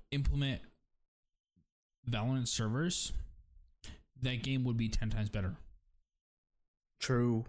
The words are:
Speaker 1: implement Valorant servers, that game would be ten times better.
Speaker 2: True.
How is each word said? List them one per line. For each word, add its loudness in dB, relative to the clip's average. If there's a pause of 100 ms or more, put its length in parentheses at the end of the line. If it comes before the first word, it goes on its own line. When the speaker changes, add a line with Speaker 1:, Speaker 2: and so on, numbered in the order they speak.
(100)
Speaker 1:
implement 2 (1500)
Valorant 0
servers, 0 (1080)
that 0
game 0
would 2
be 2
ten 2
times 2
better. -2 (1400)
Speaker 2:
True. 2